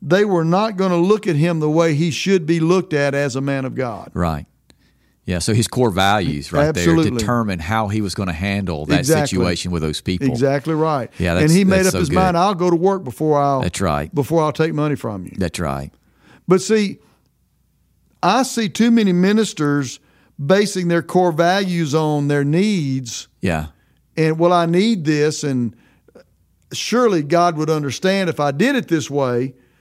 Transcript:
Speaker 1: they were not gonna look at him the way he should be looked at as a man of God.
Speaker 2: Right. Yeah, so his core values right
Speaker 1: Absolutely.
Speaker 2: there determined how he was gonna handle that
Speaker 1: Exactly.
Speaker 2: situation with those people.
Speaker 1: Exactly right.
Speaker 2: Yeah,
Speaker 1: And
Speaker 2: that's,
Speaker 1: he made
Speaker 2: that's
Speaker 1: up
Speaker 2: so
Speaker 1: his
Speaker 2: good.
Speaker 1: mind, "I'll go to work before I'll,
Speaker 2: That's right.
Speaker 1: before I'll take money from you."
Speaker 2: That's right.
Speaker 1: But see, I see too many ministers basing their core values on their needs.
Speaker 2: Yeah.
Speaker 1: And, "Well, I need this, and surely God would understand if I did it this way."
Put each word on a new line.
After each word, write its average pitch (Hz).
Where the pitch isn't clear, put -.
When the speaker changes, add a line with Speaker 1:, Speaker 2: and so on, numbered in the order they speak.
Speaker 1:
they 190
were 175
not 190
gonna 180
look 190
at 170
him 165
the 151
way 165
he 160
should 170
be 170
looked 175
at 143
as 139
a 135
man 139
of 117
God. 117
Speaker 2:
Right. 78
Yeah, 90
so 110
his 113
core 123
values 95
right 147
Speaker 1:
Absolutely. 156
Speaker 2:
there 120
determined 107
how 107
he 107
was 95
gonna 92
handle 90
that 147
Speaker 1:
Exactly. 147
Speaker 2:
situation 90
with 85
those 78
people. 95
Speaker 1:
Exactly 135
right. 151
Speaker 2:
Yeah, 87
Speaker 1:
And 92
Speaker 2:
that's, 156
Speaker 1:
he 196
made 190
Speaker 2:
that's 185
Speaker 1:
up -
Speaker 2:
so 185
Speaker 1:
his 160
Speaker 2:
good. 156
Speaker 1:
mind, 185
"I'll 190
go 180
to 170
work 190
before 147
I'll, 139
Speaker 2:
That's -
right. 76
Speaker 1:
before 156
I'll 151
take 160
money 147
from 101
you." -
Speaker 2:
That's 90
right. 71
Speaker 1:
But 180
see, 208
I 208
see 233
too 233
many 214
ministers 175
basing 190
their 170
core 180
values 170
on 151
their 143
needs. 147
Speaker 2:
Yeah. 78
Speaker 1:
And, 160
"Well, 175
I 170
need 185
this, 151
and 123
surely 214
God 170
would 156
understand 165
if 143
I 143
did 226
it 226
this 156
way." 131